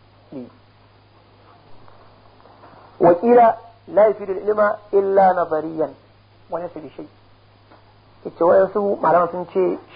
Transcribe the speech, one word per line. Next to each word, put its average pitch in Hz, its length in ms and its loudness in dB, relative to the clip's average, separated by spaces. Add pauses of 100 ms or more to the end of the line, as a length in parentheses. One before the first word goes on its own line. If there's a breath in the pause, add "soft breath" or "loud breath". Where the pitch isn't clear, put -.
(3000)
Wa 175 140 6
qila 233 420 4 (320)
la 190 200 2
yufidu 202 240 -6
al-ilma 208 440 -2 (160)
illa 196 420 2
nazariyan. 160 580 -4 (580)
Wa 175 100 -8
laysa 170 200 -14
bi 139 160 -18
shay. 151 100 -16 (1200)
Ita - 200 -6
wayansu 196 580 0
malaman 170 280 2
sun 175 220 -10
ce 185 260 -2 (180)